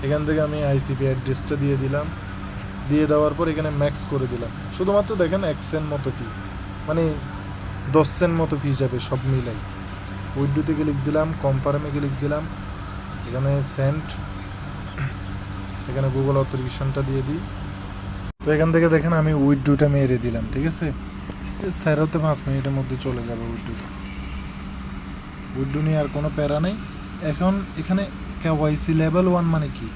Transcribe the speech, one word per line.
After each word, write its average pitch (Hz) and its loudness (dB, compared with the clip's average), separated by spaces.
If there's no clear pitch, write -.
এখান 151 2
থেকে 156 2
আমি 151 0
আইসিপি 139 2
অ্যাড্রেসটা 131 0
দিয়ে 139 2
দিলাম, 139 0
দিয়ে 151 4
দেওয়ার 147 6
পর 170 2
এখানে 151 0
ম্যাক্স 143 0
করে 135 0
দিলাম। 120 -4
শুধুমাত্র 202 2
দেখেন 185 2
এক 151 0
সেন্ট 151 0
মতো 135 -2
ফি, 120 -6
মানে 160 2
দশ 151 8
সেন্ট 170 2
মতো 156 2
ফি 139 0
যাবে 127 0
সব 127 -2
মিলাই। 120 0
উইথড্রোতে 143 2
ক্লিক 147 0
দিলাম, 156 2
কনফার্মে 143 2
ক্লিক 143 0
দিলাম, 147 0
এখানে 139 2
সেন্ড, 143 2
এখানে 135 0
Google 135 4
অথেন্টিকেশনটা 135 0
দিয়ে 135 0
দিই। 160 -2
তো 151 2
এখান 156 6
থেকে 165 8
দেখেন 160 6
আমি 156 4
উইথড্রোটা 143 6
মেরে 135 4
দিলাম, 113 -2
ঠিক 139 0
আছে? 165 -2
এ, 202 -2
চার 156 4
হতে 160 2
পাঁচ 151 2
মিনিটের 135 0
মধ্যে 131 -2
চলে 127 -2
যাবে 117 -4
উইথড্রোটা। - -6
উইথড্রো 135 0
নিয়ে 156 4
আর 147 2
কোনো 147 -2
প্যারা 147 2
নেই। 190 0
এখন 180 2
এখানে 185 0
কেওয়াইসি 156 2
লেভেল 160 4
ওয়ান 175 4
মানে 160 2
কি? 113 -8